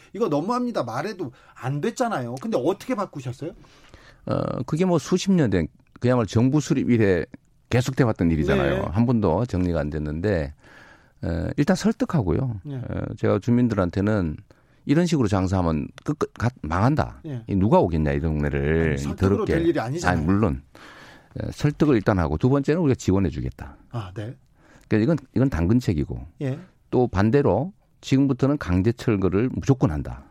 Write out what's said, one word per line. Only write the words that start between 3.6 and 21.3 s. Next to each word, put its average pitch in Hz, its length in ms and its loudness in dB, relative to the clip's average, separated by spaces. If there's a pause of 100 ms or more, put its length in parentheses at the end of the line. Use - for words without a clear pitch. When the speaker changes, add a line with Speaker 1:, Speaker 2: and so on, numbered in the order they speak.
Speaker 2:
어, 50 380 -4
그게 156 200 -2
뭐 175 120 2
수십 185 360 0
년 151 160 4
된, 87 180 0 (320)
그야말로 123 260 2
정부 131 360 2
수립 139 280 0
이래 101 360 4 (440)
계속돼 127 360 2
왔던 92 260 2
일이잖아요. 69 440 2
Speaker 1:
네. 69 160 -4
Speaker 2:
한 110 140 2
번도 107 420 2
정리가 90 300 0
안 73 120 -2
됐는데, 76 640 -2 (720)
어, 82 240 -4 (100)
일단 156 180 2
설득하고요. 127 880 -2
Speaker 1:
네. 143 140 -12
Speaker 2:
어, - 400 -6
제가 107 220 2
주민들한테는 101 960 0 (480)
"이런 170 200 2
식으로 147 220 2
장사하면 92 640 0 (160)
끝, 147 120 -2
끝, - 180 -4
가-, - 140 0 (120)
망한다. 87 640 0
Speaker 1:
네. 127 220 -10
Speaker 2:
이 101 100 -2
누가 113 220 4
오겠냐, 80 340 2
이 71 80 0
동네를. 76 640 0
Speaker 1:
아니, 78 80 2
Speaker 2:
이 71 60 -4
Speaker 1:
설득으로 71 360 0
Speaker 2:
더럽게." 143 180 -2
Speaker 1:
될 - 140 0
일이 160 140 0
아니잖아요. 117 360 -2
Speaker 2:
아니, 76 80 -2
물론. 92 360 0 (800)